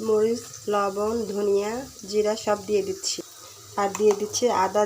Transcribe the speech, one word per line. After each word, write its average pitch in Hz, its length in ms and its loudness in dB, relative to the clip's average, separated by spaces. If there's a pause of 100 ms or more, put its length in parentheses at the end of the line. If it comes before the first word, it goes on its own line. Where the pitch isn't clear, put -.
মরিচ, 220 340 2 (320)
লবণ, 202 420 0 (180)
ধনিয়া, 202 380 2 (380)
জিরা 208 240 2 (120)
সব 208 120 2 (120)
দিয়ে 202 180 2
দিচ্ছি। - 320 -6 (640)
আর 196 80 2 (100)
দিয়ে 214 200 6
দিচ্ছি 208 240 -2 (200)
আদা, 196 220 2